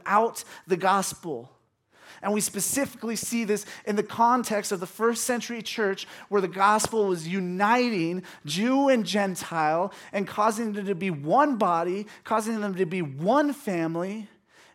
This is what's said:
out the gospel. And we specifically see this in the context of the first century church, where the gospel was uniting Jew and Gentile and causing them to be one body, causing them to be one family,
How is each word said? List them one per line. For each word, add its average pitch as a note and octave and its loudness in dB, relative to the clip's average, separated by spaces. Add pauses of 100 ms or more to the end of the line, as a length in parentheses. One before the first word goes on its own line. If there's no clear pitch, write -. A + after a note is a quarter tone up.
out G#3+ 2 (220)
the F3 2
gospel. F3 -2 (720)
And G3+ -2
we G#3 0
specifically A3 -4
see A#3 -2
this G3+ -2 (180)
in G#3 -2
the G#3 2
context A3+ 0
of F3+ -4
the F#3 -6
first A3+ 0
century A#3 -4
church, G3 -2 (220)
where G3+ 2
the F#3 0
gospel G#3 2
was E3 -2
uniting F#3 0 (240)
Jew B3 2
and A#3+ 4
Gentile F3 0 (200)
and G3 -2
causing G#3+ 0
them G3+ -6
to G3 -2
be F#3 -2
one G#3 2
body, F3+ 0 (180)
causing A3 -2
them G3+ -2
to F#3 0
be F3 -4
one G3 2
family, F#3 -4 (460)